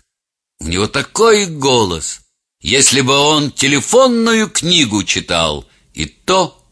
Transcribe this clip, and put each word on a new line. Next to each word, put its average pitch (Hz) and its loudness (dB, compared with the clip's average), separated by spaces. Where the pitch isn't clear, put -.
У - -12
него 90 -2
такой 208 0
голос. 123 -2
Если 131 0
бы 135 0
он 147 0
телефонную 226 2
книгу 131 0
читал, 82 -4
и 73 -6
то - -4